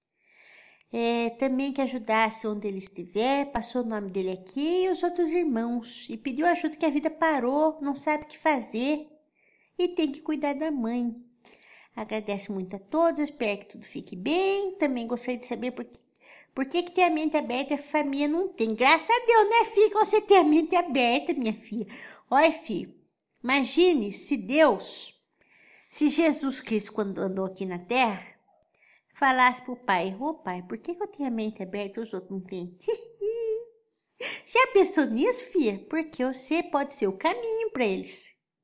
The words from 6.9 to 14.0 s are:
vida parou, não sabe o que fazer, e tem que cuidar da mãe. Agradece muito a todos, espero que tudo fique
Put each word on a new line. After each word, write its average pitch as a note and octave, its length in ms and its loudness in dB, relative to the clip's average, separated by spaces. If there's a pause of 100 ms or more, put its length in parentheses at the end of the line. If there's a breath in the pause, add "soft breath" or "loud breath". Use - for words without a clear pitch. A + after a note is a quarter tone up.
vida D4+ 180 0
parou, D4+ 720 0
não C#4 140 -4
sabe D4+ 300 -2
o - 20 -20
que - 100 -8
fazer, C#4 720 0 (680)
e F4+ 120 0
tem D#4 220 -2
que - 100 -12
cuidar D4+ 320 -2
da D4+ 160 -4
mãe. A#3+ 460 -4 (800 soft breath)
Agradece G#3+ 560 -6
muito F#3+ 260 -8
a - 20 -14
todos, D#4+ 400 0
espero A#3+ 400 -4
que - 60 -18
tudo - 200 -16
fique - 300 -10